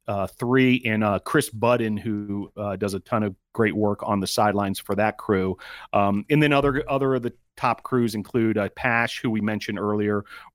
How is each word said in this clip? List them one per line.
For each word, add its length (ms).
uh, 200
three, 580
and, 180
uh, 160
Chris 320
Budden, 460
who, 600
uh, 200
does 180
a 60
ton 240
of 100
great 220
work 280
on 180
the 60
sidelines 520
for 160
that 240
crew. 380
Um, 380
and 120
then 100
other, 380
other 240
of 80
the 100
top 280
crews 300
include, 440
uh, 120
Pash, 500
who 100
we 100
mentioned 380
earlier, 460